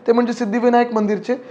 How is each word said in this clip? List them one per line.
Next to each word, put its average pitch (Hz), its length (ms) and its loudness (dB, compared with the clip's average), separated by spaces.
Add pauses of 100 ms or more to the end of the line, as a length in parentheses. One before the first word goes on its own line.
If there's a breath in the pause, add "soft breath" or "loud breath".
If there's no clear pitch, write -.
ते 233 40 2
म्हणजे 240 220 2
सिद्धिविनायक 240 600 0
मंदिरचे, 214 420 -2 (160 loud breath)